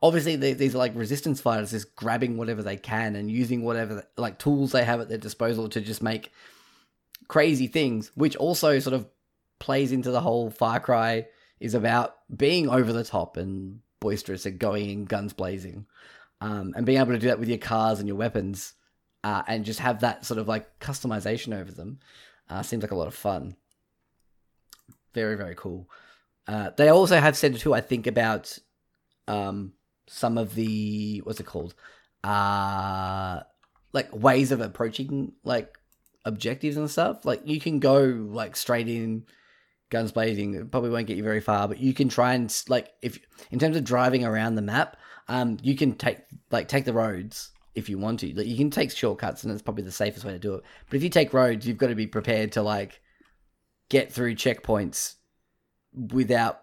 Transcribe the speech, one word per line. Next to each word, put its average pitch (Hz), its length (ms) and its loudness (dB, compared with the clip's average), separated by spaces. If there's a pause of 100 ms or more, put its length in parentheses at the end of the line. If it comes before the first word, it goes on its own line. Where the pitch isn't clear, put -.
obviously 165 360 4
they, 135 160 2
these 131 200 2
are, 127 40 -2
like, 123 180 0
resistance 131 460 -2
fighters 107 300 0
just 110 260 -8
grabbing 117 400 0
whatever 113 260 -4
they 98 140 -4
can 110 400 -4
and 104 120 -4
using 120 340 0
whatever, 113 420 -2 (100)
like, 113 240 -4
tools 139 320 2
they 123 140 4
have 117 160 2
at 110 80 -8
their 113 80 -4
disposal 110 500 -2
to 110 140 -4
just 107 200 -8
make 110 300 -4 (960)
crazy 151 400 4
things, 120 480 0
which 147 220 2
also 151 420 4
sort 135 140 0
of 120 120 -2 (540)
plays 135 320 0
into 127 200 0
the 123 100 2
whole 117 280 0
Far 117 300 0
Cry 113 480 2 (320)
is 110 160 -4
about 117 400 2 (200)
being 151 340 2
over 120 240 4
the 117 100 0
top 90 340 -4
and 95 420 -8 (200)
boisterous 98 460 -4
and 95 120 -6
going 104 320 -2
in 101 160 -6
guns 101 280 -4
blazing, 95 520 -8 (540)
um, 104 380 -6
and 120 80 -2
being 131 140 4
able 123 120 4
to 120 80 0
do 113 80 0
that 110 120 2
with 117 100 -2
your 117 80 0
cars 110 420 0
and 101 80 -6
your 101 100 -4
weapons, 101 560 -4 (520)
uh, 101 200 -2
and 110 200 -4
just 110 160 -6
have 123 180 0
that 117 260 0
sort 113 140 -4
of, 104 80 -4
like, 110 320 -4
customization 110 720 -4
over 95 180 -8
them, 104 280 -14 (500)
uh, 95 140 -6
seems 113 180 -4
like 104 100 -6
a 101 40 -4
lot 82 120 -2
of 71 60 -10
fun. 95 440 -6 (1600)
Very, 107 220 -2
very 92 200 -8
cool. 92 340 -12 (580)
Uh, 107 300 -4
they 147 100 8
also 170 320 8
have 147 160 6
said 135 220 2
too, 135 160 2
I 113 80 4
think, 117 260 -2
about, 110 500 0 (720)
um, 98 460 -4 (340)
some 117 300 -2
of 107 180 -2
the, 107 720 -2
what's 107 160 -8
it - 40 -12
called? 87 280 -8 (500)
Uh, 98 1200 -2 (520)
like, 127 220 -4
ways 131 360 4
of 120 100 0
approaching, 131 720 -4 (100)
like, 120 340 -4 (460)
objectives 127 540 -4
and 151 120 -2
stuff. 175 360 -2
Like, 131 200 0
you 151 140 -2
can 151 200 -2
go, 139 240 6 (260)
like, 107 260 -6
straight 117 320 0
in, 113 380 -4 (640)
guns 113 220 0
blazing. 104 420 0
It 104 180 -8
probably 120 180 0
won't 117 180 -2
get 104 100 -4
you 104 60 -4
very 107 180 0
far, 104 260 2
but 98 120 -6
you 131 140 4
can 135 160 2
try 123 240 4
and 123 120 0
s-, - 240 -6
like, 123 320 0
if, 120 180 -6 (320)
in 127 80 -2
terms 156 160 4
of 156 80 0
driving 123 400 2
around 113 320 0
the 110 60 0
map, 104 360 -2 (300)
um, 120 340 0
you 135 140 2
can 135 200 2
take, - 240 -2 (320)
like, 117 160 0
take 139 180 0
the 123 80 0
roads 110 580 -2 (240)
if 107 140 -6
you 98 80 -4
want 110 240 -2
to. 73 120 -6
Like, 104 140 -4
you 117 100 -4
can 143 120 4
take - 220 0
shortcuts, - 520 -2
and 110 80 -4
it's 107 100 -8
probably 107 220 -6
the 92 80 -10
safest 104 340 -2
way 101 80 -6
to 90 60 -10
do 98 160 -4
it. - 80 -12 (260)
But 139 80 0
if 135 60 2
you 175 60 0
take 160 240 4
roads, 120 340 4
you've 117 100 -2
gotta 120 180 2
be 107 120 -2
prepared 107 460 0
to, 113 80 0
like, 101 400 -4 (880)
get 135 220 4
through 120 240 0
checkpoints - 800 0 (960)
without, 120 520 2